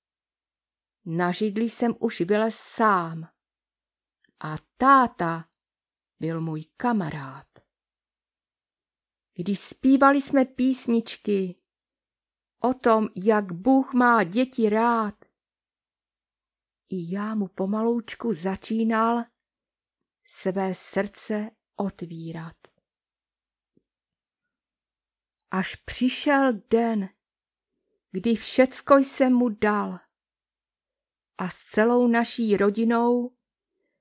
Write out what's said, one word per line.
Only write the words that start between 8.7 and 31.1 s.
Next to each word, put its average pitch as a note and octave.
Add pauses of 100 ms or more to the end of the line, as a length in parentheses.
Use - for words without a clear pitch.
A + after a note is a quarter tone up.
Když F#3+
zpívali C4+
jsme C4+
písničky A#3 (1040)
o B3+
tom, A3
jak G3+
Bůh C4
má A#3+
děti A3+
rád, A3 (1600)
i F3
já G#3
mu G3+
pomaloučku A3+
začínal A3 (1000)
své F#3+
srdce G#3 (260)
otvírat. E3 (3000)
Až F#3+
přišel C4+ (180)
den, A3+ (1040)
kdy G#3
všecko -
jsem C4+
mu B3
dal G#3 (1400)